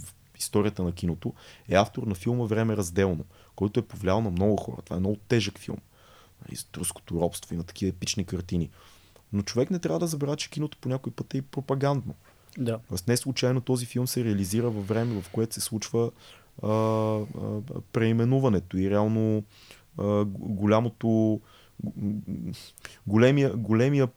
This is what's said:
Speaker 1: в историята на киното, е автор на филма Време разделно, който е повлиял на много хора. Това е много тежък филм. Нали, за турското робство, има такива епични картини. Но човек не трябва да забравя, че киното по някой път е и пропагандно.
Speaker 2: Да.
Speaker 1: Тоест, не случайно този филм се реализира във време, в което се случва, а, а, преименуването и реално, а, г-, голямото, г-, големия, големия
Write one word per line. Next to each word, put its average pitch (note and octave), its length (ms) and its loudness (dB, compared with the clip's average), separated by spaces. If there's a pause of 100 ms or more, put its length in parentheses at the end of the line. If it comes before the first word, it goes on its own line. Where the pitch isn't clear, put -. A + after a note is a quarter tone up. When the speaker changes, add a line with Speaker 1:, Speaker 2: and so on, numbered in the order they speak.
Speaker 1:
в - 120 -18 (240)
историята G2+ 440 0
на F2 100 0
киното, F2 420 -4 (340)
е E2+ 60 2
автор A2+ 280 2
на G#2+ 120 -2
филма A#2+ 300 -2
Време A2 320 0
разделно, F#2 480 2 (320)
който G#2 240 0
е G#2 60 -2
повлиял F#2+ 340 0
на G#2+ 100 -2
много G2 260 2
хора. - 280 -8
Това E2 120 -6
е F#2 40 -2
много G2+ 160 0 (120)
тежък G#2 300 0
филм. G2+ 200 -10 (640)
Нали, - 140 -14
за - 80 -12
турското - 560 -6
робство, F2 340 -2
има E2 100 -4
такива - 240 -4
епични F2+ 360 -4
картини. F2 460 -4 (640)
Но G2+ 100 0
човек - 280 0
не F3+ 80 -2
трябва E3 200 -2
да E3+ 80 0
забравя, D3 300 -2
че - 140 -8
киното D3 280 -6
по B2+ 100 -8
някой B2+ 240 -4
път - 220 -8
е C3+ 40 -2
и C3 40 -2
пропагандно. C#3 720 -2 (440)
Speaker 2:
Да. A#2 200 -2 (100)
Speaker 1:
Тоест, F#2+ 200 -4
не A#2+ 80 4
случайно B2+ 440 0
този B2 260 0
филм B2 200 -2
се B2 180 -2
реализира G#2+ 460 0
във G2+ 180 -4
време, A2 340 0
в - 80 -18
което A2+ 240 -2
се - 60 -8
случва, A#2 500 -2 (520)
а, G#2 60 -2
а, A2 560 2 (680)
преименуването A2+ 840 2
и F#2+ 120 2
реално, G#2+ 520 2 (560)
а, G2 40 -4
г-, G#2 220 2 (140)
голямото, A2 1000 2 (440)
г-, - 60 -6 (1160)
големия, B2 500 6
големия A#2+ 500 4 (100)